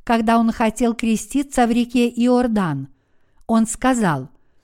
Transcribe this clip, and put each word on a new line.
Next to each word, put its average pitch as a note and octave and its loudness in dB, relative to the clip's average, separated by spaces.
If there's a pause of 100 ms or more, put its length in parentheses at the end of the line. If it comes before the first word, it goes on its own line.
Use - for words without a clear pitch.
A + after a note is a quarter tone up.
когда A3+ 2
он A3+ 2
хотел A#3 -2
креститься A#3+ -2
в A3+ -2
реке A#3+ 0
Иордан. A3+ 0 (580)
Он A3+ 2
сказал: G3 -2 (340)